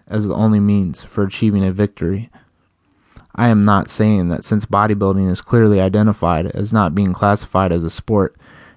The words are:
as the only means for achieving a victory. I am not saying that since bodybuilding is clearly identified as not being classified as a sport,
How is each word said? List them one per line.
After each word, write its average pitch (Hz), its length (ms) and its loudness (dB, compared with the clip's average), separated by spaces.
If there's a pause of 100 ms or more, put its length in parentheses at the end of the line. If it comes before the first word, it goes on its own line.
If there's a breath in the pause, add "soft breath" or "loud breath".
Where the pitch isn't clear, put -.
as 107 200 -4
the 95 80 -4
only 107 260 2
means 101 420 -2
for - 200 -4
achieving 101 420 0
a 95 80 -2
victory. 101 580 -4 (1040 soft breath)
I 120 140 0
am 107 140 4
not 101 260 2
saying 104 400 0
that 85 160 -6
since 107 220 -2
bodybuilding 98 640 0
is 92 100 -4
clearly 107 400 2
identified 95 680 0
as 104 240 -6
not 95 220 2
being 95 200 0
classified 98 580 0
as 85 120 -2
a 85 60 -6
sport, - 460 -2 (400 loud breath)